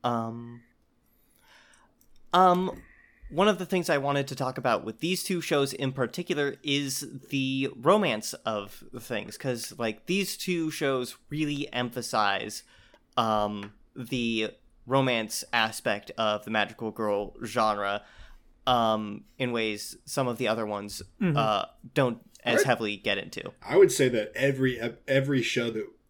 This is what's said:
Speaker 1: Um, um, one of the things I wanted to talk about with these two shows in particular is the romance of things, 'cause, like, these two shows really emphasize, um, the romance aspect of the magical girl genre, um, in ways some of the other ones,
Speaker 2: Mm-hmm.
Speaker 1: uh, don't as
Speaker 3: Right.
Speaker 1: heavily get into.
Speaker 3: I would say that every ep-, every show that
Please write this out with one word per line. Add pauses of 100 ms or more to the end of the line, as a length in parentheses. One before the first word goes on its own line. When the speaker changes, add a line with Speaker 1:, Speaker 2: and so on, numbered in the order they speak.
Speaker 1:
Um, (1700)
um, (480)
one
of
the
things
I
wanted
to
talk
about
with
these
two
shows
in
particular
is (220)
the
romance (100)
of (140)
things,
'cause,
like,
these
two
shows (140)
really
emphasize, (520)
um, (200)
the (360)
romance
aspect
of
the
magical
girl (100)
genre, (640)
um, (120)
in
ways (100)
some
of
the
other
ones, (180)
Speaker 2:
Mm-hmm.
Speaker 1:
uh, (280)
don't (240)
as
Speaker 3:
Right.
Speaker 1:
heavily
get
into. (100)
Speaker 3:
I
would
say
that
every
ep-,
every
show
that (240)